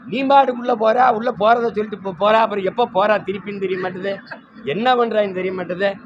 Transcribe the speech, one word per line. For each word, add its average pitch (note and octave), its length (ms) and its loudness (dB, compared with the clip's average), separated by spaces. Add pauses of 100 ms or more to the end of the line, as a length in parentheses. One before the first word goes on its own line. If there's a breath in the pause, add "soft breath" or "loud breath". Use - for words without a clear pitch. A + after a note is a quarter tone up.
(120)
நீ A3+ 80 -4 (120)
பாட்டுக்குள்ள B3 520 2
போறா, A3+ 220 4 (120)
உள்ள A#3 120 -4 (140)
போறதை A#3 260 4
சொல்லிட்டு G#3 340 -4
போ-, F#3+ 200 -8
போறா, A3 220 4
அப்புறம் G3+ 260 -2
எப்ப A#3 260 0
போறா G#3 200 4 (120)
திருப்பின்னு G3 360 -8
தெரிய F#3 200 -4
மாட்டுது, F#3 280 -6 (600)
என்ன B3 260 2
பண்றான்னு G#3 400 0
தெரிய F#3 140 -2
மாட்டுது. F3+ 360 -4 (160)